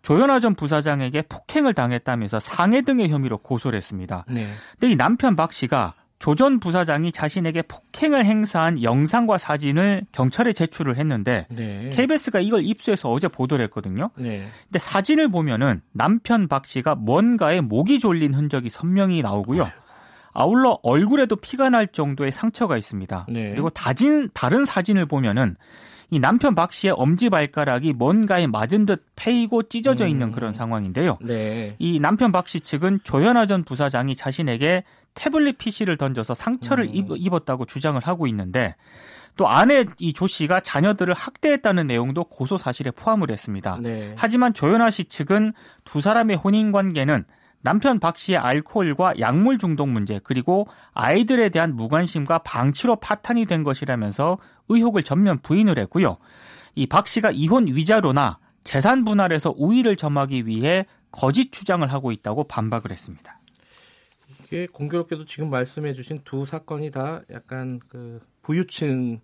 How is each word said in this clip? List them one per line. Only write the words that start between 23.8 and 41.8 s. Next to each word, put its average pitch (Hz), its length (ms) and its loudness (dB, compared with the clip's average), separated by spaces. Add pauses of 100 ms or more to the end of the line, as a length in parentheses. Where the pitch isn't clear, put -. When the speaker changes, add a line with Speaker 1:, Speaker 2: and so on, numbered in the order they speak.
Speaker 1:
다른 208 320 2
사진을 190 420 0
보면은 120 500 0 (540)
이 160 80 0
남편 208 360 4
박 165 180 0
씨의 190 240 0
엄지발가락이 151 1000 0
뭔가에 180 520 2
맞은 127 400 2
듯 190 180 0 (120)
패이고 233 480 0
찢어져 233 420 0
있는 135 220 0
Speaker 2:
음. 107 40 -6
Speaker 1:
그런 113 200 -6
상황인데요. 113 680 -2
Speaker 2:
네. 110 580 -6
Speaker 1:
이 165 220 0
남편 202 320 2
박 180 160 0
씨 165 120 -6
측은 190 440 -2
조현아 220 420 4
전 190 180 0
부사장이 135 520 -2
자신에게 143 680 -2 (300)
태블릿 294 440 0
피씨를 196 380 -4
던져서 127 380 -4
상처를 247 520 -2
Speaker 2:
음. - 60 -8
Speaker 1:
입-, 196 140 -2 (100)
입었다고 156 500 -2
주장을 139 340 -2
하고 165 260 -4
있는데 104 480 -2 (640)
또 170 120 2
아내 226 360 6 (140)
이 165 140 -2
조 185 140 -2
씨가 180 340 0
자녀들을 180 540 0
학대했다는 220 720 0